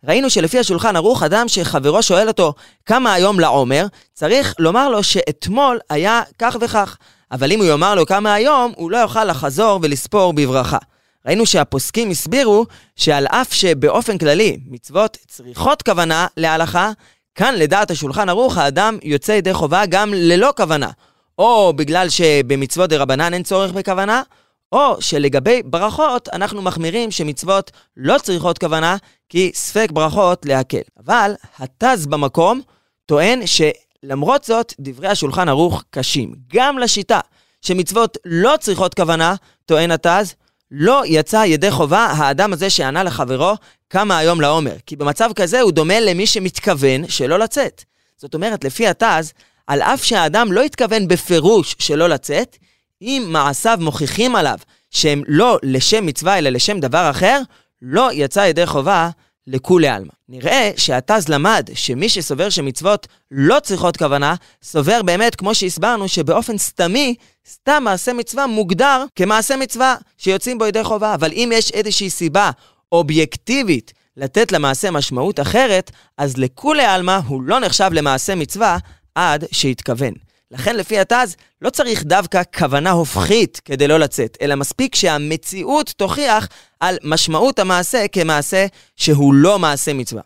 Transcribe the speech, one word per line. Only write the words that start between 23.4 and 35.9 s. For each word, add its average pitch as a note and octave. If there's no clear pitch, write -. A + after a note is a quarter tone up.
צורך F#3+
בכוונה, G3
או C4+
שלגבי C#3+
ברכות A3
אנחנו G3
מחמירים F#3
שמצוות F3
לא D#3+
צריכות F3
כוונה, D#3+
כי F3+
ספק -
ברכות D#3+
להקל. C3
אבל G#3
התז F#3
במקום D#3
טוען F#3
שלמרות D3+
זאת A3+
דברי C#3
השולחן E3+
ערוך D3+